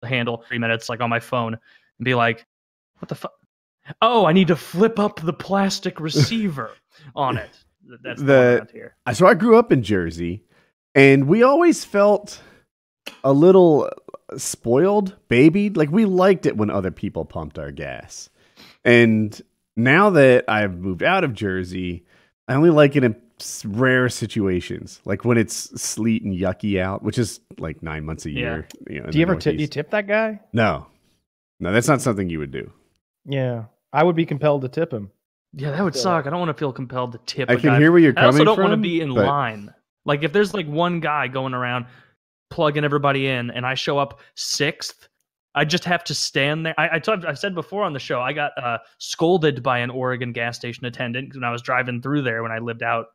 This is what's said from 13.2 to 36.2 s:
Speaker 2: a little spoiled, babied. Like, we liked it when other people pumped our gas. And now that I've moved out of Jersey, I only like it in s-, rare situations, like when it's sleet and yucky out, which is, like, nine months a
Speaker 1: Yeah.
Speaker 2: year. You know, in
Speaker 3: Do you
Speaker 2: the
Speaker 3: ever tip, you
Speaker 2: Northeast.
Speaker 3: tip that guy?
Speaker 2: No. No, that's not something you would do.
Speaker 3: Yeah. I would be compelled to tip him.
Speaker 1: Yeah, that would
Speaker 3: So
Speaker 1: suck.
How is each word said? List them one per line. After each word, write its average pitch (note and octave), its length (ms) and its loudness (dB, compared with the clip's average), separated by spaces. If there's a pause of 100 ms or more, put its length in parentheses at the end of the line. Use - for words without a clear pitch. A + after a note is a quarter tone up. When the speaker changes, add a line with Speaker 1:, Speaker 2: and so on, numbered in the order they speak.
Speaker 2:
a C3+ 100 4
little E3 560 6 (480)
spoiled, F#3 760 0 (120)
babied. E3+ 500 4
Like, D3+ 140 0
we A3 140 4
liked F#3 400 2
it B2 120 -2
when G#2 120 0
other F#2 220 -2
people E2+ 340 -8
pumped D#2 320 -12
our C#2+ 140 -12
gas. C#2+ 580 -14 (560)
And A2+ 540 4 (360)
now D3 360 4
that C3 360 6
I've G#2 300 -2
moved F2+ 260 -6
out F#3 200 2
of C#3 100 -4
Jersey, F#2 720 -6 (420)
I B2 60 -2
only D3+ 160 6
like D3 260 6
it C#3 80 2
in A2+ 120 2 (240)
s-, - 260 -14
rare B2+ 440 2
situations, F#2 960 -6
like G2 200 -6
when A#2+ 120 2
it's A2 180 -2 (260)
sleet A2 420 -4
and G2+ 140 -4
yucky F#2 420 -4
out, F#2+ 220 -4
which G#2 160 -6
is, A#2 220 -4 (180)
like, D#2+ 240 -10
nine D#2 240 -8
months D#2 220 -10
a - 40 -8
Speaker 1:
Yeah. D2 80 -8
Speaker 2:
year. A#2 280 -8 (220)
You C#3+ 100 -10
know, B2 60 -14
in - 60 -10
Speaker 3:
Do D3+ 80 0
you E3 60 4
Speaker 2:
the F#3+ 60 -2
Speaker 3:
ever E3+ 100 -2
tip, D3+ 120 -2
you D#3+ 60 -4
Speaker 2:
Northeast. D3+ 140 -4
Speaker 3:
tip D3 180 -8
that G#3 160 -4
guy? G#3+ 320 -4 (140)
Speaker 2:
No. F2+ 320 -2 (760)
No, F2 120 -4
that's A#2 160 2
not D3 140 2
something G2+ 280 -2
you E2 100 -6
would C#2+ 120 -10
do. B1 200 -12 (540)
Speaker 3:
Yeah. B2+ 400 -6 (260)
I C#3+ 120 2
would F3 120 2
be E3 120 0
compelled D3 340 -2
to C3 80 -8
tip D#3+ 240 -6
him. G2+ 160 -10 (440)
Speaker 1:
Yeah, C#3+ 180 -8
that D#3+ 120 -4
would E3 120 -2
Speaker 3:
So C3 60 -6
Speaker 1:
suck. C3 260 -2